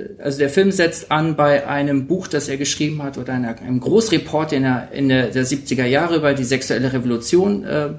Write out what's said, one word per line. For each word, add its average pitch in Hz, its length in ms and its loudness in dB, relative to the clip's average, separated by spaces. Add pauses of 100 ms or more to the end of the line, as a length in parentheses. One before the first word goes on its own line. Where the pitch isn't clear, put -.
(200)
also 139 180 -4
der 143 120 2
Film 196 220 4
setzt 170 400 -2
an 156 240 0
bei 147 320 2
einem 143 400 0
Buch, - 200 -2
das 143 200 -2
er 139 80 -4
geschrieben 147 480 -4
hat, 135 140 -8
oder 127 160 -6
einer, 123 260 -4
einem 123 220 -2
Großreport, 160 720 2
den 135 120 2
er 127 300 0
in 139 160 0
der, 131 180 4
der 120 180 0
siebziger 127 420 -2
Jahre 160 300 2
über 147 180 2
die 131 100 -2
sexuelle 127 480 0
Revolution, 151 720 2
äh, 147 340 -2